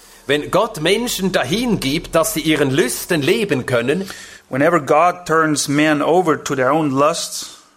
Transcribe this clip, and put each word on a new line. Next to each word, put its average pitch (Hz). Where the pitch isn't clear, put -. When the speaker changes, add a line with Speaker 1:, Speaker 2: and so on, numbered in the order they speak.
Speaker 1:
Wenn 147
Gott 185
Menschen 190
dahin 185
gibt, 143
dass 160
sie 160
ihren 143
Lüsten 170
leben 160
können, 131
Speaker 2:
Whenever 156
God 156
turns 156
men 147
over 156
to -
their 131
own 151
lusts, -